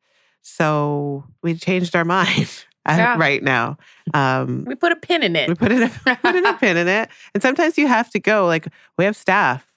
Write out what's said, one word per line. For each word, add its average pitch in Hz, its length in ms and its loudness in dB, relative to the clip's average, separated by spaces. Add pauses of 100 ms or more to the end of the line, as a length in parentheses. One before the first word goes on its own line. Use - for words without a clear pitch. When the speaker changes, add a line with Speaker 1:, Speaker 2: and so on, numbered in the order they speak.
(420)
Speaker 1:
So 147 840 -2 (180)
we 165 140 -2
changed 180 400 -2
our 170 80 0
<laughs> - 0 -
mind, - 600 -2 (240)
uh, 151 80 2
Speaker 2:
Yeah. 233 220 2
Speaker 1:
right 143 240 2
now. 135 360 0 (360)
Um, 131 520 0
Speaker 3:
We 262 100 -8
put 349 160 0
a 330 40 0
pin 320 280 -2
in 170 100 0
it. 147 140 0
Speaker 1:
we 175 80 0
put 220 160 0
it, 240 180 2 (140)
<laughs> 247 180 0
put - 140 2
it, 359 80 2
a 339 100 2
pin 196 220 0
in 170 100 2
it. 202 220 0 (260)
And 202 80 0
sometimes 302 360 0
you 294 100 4
have 233 220 2
to 196 100 -4
go, 208 260 2
like, 165 220 -2 (300)
we 175 60 2
have 208 120 -2
staff 180 500 0 (100)